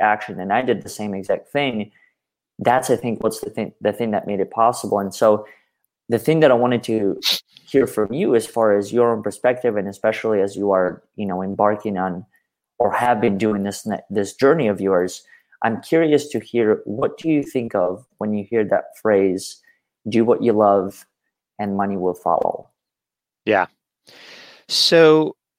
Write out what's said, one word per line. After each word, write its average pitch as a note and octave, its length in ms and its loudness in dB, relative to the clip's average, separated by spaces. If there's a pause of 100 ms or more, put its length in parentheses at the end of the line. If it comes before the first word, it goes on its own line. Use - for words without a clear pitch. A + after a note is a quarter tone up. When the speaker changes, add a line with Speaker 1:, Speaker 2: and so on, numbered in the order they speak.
Speaker 1:
action, G#2+ 380 -2
and F#2+ 120 -6
I A#2 100 0
did A#2+ 220 -2
the G2+ 60 -14
same G#2 240 -8
exact F#2+ 360 -6
thing, B2 420 -4 (680)
that's, B2+ 300 2
I B2 60 2
think, A#2 280 -4
what's A2 180 -4
the G#2 80 -8
thing, - 320 -8
the G#2 120 0
thing A#2 180 -4
that G#2 160 -4
made G2+ 120 -2
it - 120 -4
possible. A2+ 480 0
And G2 140 -4
so G#2+ 320 2 (640)
the A#2 100 0
thing D#3+ 200 2
that D3 120 8
I B2 40 4
wanted A#2+ 280 2
to G#2+ 360 -2 (480)
hear C3+ 200 2
from G#2+ 260 -2
you, D3+ 220 0
as A2 120 0
far A2 300 2
as G2+ 160 -4
your A#2+ 180 4
own G#2+ 100 -2
perspective, A#2+ 560 -2
and G2 100 -4
especially A2 540 -2
as G2 140 -2
you G2+ 160 0
are, F#2 320 0 (120)
you G#2+ 100 -6
know, F#2 180 -6
embarking G#2 540 -2
on F#2 280 -6 (520)
or A2+ 140 2
have A#2+ 300 0
been G#2 160 0
doing G#2 260 0
this G2+ 220 -8
ne-, G2+ 120 -4 (120)
this G2+ 240 -4
journey C#3 340 2
of F#2+ 140 -2
yours, F#2 420 0 (400)
I'm A2+ 180 -2
curious D3+ 480 2
to A2+ 100 -4
hear, G#2+ 460 0
what A2 320 -4
do D#3+ 120 -4
you D3+ 140 2
think A#2+ 320 -6
of F#2 300 -2 (140)
when G#2+ 140 -4
you G#2 120 -4
hear A2+ 200 0
that - 360 -2
phrase, G2 600 0 (460)
"Do A2+ 180 2
what A2+ 180 2
you A#2 100 4
love G2+ 520 2 (540)
and G2+ 180 -4
money G2+ 200 -2
will F2+ 160 -2
follow"? - 560 -2 (760)
Speaker 2:
Yeah. G2 220 2 (1000)
So D#3 680 4 (240)